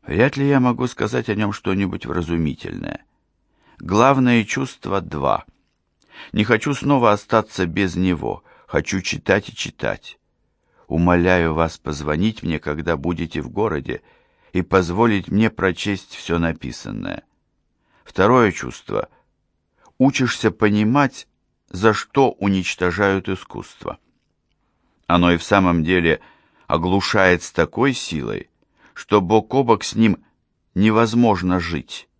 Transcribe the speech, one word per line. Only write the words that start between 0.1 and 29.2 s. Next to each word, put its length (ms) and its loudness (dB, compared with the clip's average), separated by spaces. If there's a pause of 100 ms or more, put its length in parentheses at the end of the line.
ли 120 0
я 100 4
могу 300 0
сказать 400 -4
о 80 -2
нём 160 -2
что-нибудь 520 -4
вразумительное. 1000 -4 (720)
Главные 640 4
чувства 560 -6
два. 440 -2 (880)
Не 100 0
хочу 320 0
снова 380 2
остаться 540 -2
без 280 -2
него. 480 -2 (240)
Хочу 360 -4
читать 480 -2
и 40 -20
читать. 640 -8 (680)
Умоляю 680 2
вас 240 -2
позвонить 640 -4
мне, 160 -2
когда 380 -4
будете 440 -4
в 100 -10
городе, 520 -4 (500)
и 100 0
позволить 680 0
мне 200 2
прочесть 680 -4
всё 240 -2
написанное. 840 -6 (800)
Второе 480 2
чувство. 600 -8 (880)
Учишься 520 0
понимать, 800 0 (420)
за 240 2
что 380 0
уничтожают 960 0
искусство. 680 -10 (1080)
Оно 260 4
и 40 4
в 60 -4
самом 420 2
деле 360 2 (460)
оглушает 760 2
с 100 -14
такой 400 0
силой, 560 -8 (460)
что 260 2